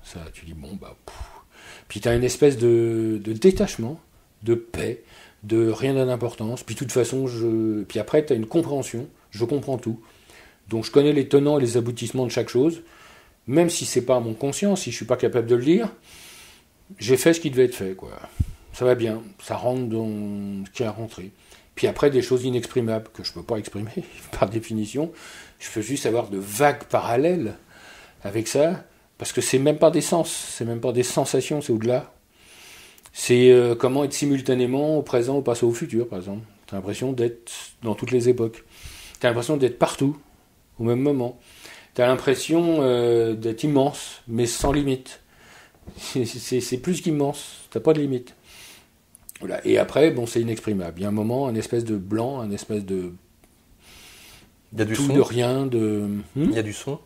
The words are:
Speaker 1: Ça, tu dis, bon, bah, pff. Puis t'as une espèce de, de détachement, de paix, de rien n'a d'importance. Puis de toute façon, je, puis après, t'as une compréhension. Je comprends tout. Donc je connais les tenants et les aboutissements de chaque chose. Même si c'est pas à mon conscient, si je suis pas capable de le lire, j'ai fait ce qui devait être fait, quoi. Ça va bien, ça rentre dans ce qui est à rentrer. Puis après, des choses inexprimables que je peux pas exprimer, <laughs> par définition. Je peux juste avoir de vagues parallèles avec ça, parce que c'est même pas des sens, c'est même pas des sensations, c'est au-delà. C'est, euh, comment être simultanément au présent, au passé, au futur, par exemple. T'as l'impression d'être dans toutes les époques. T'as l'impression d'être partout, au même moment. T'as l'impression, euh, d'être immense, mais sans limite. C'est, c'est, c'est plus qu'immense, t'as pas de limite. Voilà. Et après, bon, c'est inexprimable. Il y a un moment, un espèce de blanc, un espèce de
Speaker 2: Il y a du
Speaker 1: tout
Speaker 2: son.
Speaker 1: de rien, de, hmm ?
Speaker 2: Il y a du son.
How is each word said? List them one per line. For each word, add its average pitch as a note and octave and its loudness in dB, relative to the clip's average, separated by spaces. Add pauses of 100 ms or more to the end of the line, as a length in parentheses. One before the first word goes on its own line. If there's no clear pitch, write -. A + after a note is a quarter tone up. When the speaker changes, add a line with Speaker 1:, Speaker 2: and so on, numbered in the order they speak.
Speaker 1:
Ça, - -16 (140)
tu - -20
dis, E2 -16
bon, D#2+ -14
bah, - -20
pff. - -18 (720)
Puis G#2 -10
t'as A#2 2
une A#2+ 2
espèce C3 4
de, A2+ 2
de A2 -6
détachement, D#3+ 2 (460)
de A#2 2
paix, A2 -8 (400)
de A2+ 2
rien B2+ -2
n'a C3 2
d'importance. A#2 -4
Puis A2 -8
de - -14
toute C3 -6
façon, C3 0
je, A2 0
puis A2 -6
après, D3+ 2
t'as C#3 2
une A2 -2
compréhension. C3 -2 (240)
Je G#2+ -4
comprends C3+ -2
tout. A2+ -6 (680)
Donc A2 -4
je - -8
connais D3 6
les C#3 0
tenants C#3+ 6
et - 2
les A#2+ 0
aboutissements A#2+ -2
de A#2 -4
chaque A#2+ -2
chose. D#3 2 (640)
Même E3 4
si D3+ -4
c'est B2 0
pas B2+ 2
à - 2
mon A2+ -6
conscient, C#3 -2
si D3+ -6
je - -8
suis - -10
pas B2 0
capable A#2 0
de A#2+ 4
le A#2+ 2
lire, F#3 4 (1120)
j'ai A2+ 4
fait E3 4
ce E3 0
qui D3 -4
devait B2+ 4
être B2 0
fait, F#2+ -6
quoi. - -16 (640)
Ça - -6
va B2 6
bien, A2+ -4 (200)
ça - -8
rentre B2+ -2
dans A2+ -4 (560)
ce - -20
qui - -6
est - -2
à A2 -4
rentrer. G#2 -12 (440)
Puis - 0
après, D3+ 2
des C3 2
choses B2 0
inexprimables A#2 -2
que G2 -16
je - -8
peux F2 -14
pas A2+ -4
exprimer, G#2+ -8 (200)
<laughs> - -14
par G#2 2
définition. A2+ -6 (460)
Je - -14
peux - -6
juste B2+ -4
avoir A2+ 0
de G2 -6
vagues G#2 0
parallèles A#2+ 0 (680)
avec A2 -4
ça, D3+ 2 (340)
parce - -8
que - -2
c'est C3 2
même D3+ 4
pas D#3 8
des D3+ 2
sens, D#3+ 0
c'est - -8
même A#2 -4
pas B2+ 0
des A#2+ 2
sensations, C#3 0
c'est C#3+ -4
au-delà. A#2 0 (1040)
C'est, B2 6
euh, A#2+ 8
comment C3 0
être C#3 -2
simultanément C3+ 0
au C#3+ 0
présent, C3 0
au C#3 0
passé, A#2+ 0
au A#2 4
futur, A#2 -2
par G2 -8
exemple. G2+ -10 (220)
T'as - -12
l'impression G2+ -4
d'être A#2+ -4 (300)
dans A2 -2
toutes A#2 -6
les A#2+ 4
époques. A2+ 0 (560)
T'as B2+ 4
l'impression A#2+ 0
d'être B2+ 0
partout, D3 0 (600)
au A#2 -4
même A#2+ 2
moment. C3 0 (540)
T'as B2 4
l'impression, D3+ 2
euh, A#2+ 2
d'être A2 -6
immense, C#3+ 0
mais A#2 0
sans C#3 0
limite. C#3 -2 (760)
C'est, - -4
c'est, B2 -4
c'est B2+ -4
plus E3+ -2
qu'immense, D3 -2
t'as A2+ -4
pas D3+ 4
de D#3 2
limite. C3 -4 (1040)
Voilà. - -8
Et G#2 4
après, C3+ 4
bon, B2 -2
c'est A#2 -2
inexprimable. G2+ -4
Il F#2 -4
y - -4
a G#2 -2
un - -2
moment, A2+ -2
un A#2 -4
espèce A#2 -2
de A2 -4
blanc, A2 -4
un G#2+ -6
espèce G#2 -6
de F#2 -4 (1600)
Speaker 2:
Il G#2+ -12
y - 4
a G#2+ 2
du G#2+ -4
Speaker 1:
tout C3+ -2
Speaker 2:
son. C#3 0
Speaker 1:
de C#3 6
rien, B2 0
de, G#2+ 0 (280)
hmm ? C#3 -2
Speaker 2:
Il A3 2
y - 0
a A2 0
du G#2 -6
son. C#3 -10